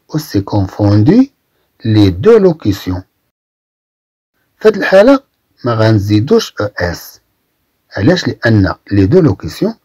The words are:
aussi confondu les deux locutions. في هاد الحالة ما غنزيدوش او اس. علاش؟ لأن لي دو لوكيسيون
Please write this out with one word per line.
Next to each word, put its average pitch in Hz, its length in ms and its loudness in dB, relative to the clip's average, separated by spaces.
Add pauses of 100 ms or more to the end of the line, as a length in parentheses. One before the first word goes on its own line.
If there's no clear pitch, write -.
aussi 123 360 -6
confondu 107 840 0 (540)
les 104 260 2
deux 170 280 2
locutions. 101 640 -2 (1600)
في 214 100 0
هاد 208 80 -2
الحالة 196 440 2 (440)
ما 120 100 -2
غنزيدوش 110 840 0
او 104 80 -6 (100)
اس. - 420 -10 (760)
علاش؟ 135 320 0
لأن 110 460 0 (180)
لي 101 140 0
دو 160 140 2
لوكيسيون 160 540 -4 (100)